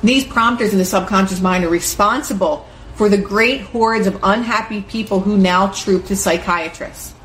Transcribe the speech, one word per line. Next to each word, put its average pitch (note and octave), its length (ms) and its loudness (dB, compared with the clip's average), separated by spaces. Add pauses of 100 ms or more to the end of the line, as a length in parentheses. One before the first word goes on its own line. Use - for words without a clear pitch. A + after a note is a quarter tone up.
These C4 220 4
prompters A#3 480 0
in G3 60 2
the F#3 60 2
subconscious F#3+ 560 0
mind F#3 240 2
are E3 60 0
responsible F#3+ 960 0 (300)
for G#3 120 2
the G3+ 80 4
great A3 460 0
hordes A3+ 440 0
of F#3+ 160 -2
unhappy A3 600 0
people G3+ 380 -2
who G3+ 180 2
now F#3 300 4
troop F#3 380 0
to G3 100 -2
psychiatrists. F3 1000 -4 (100)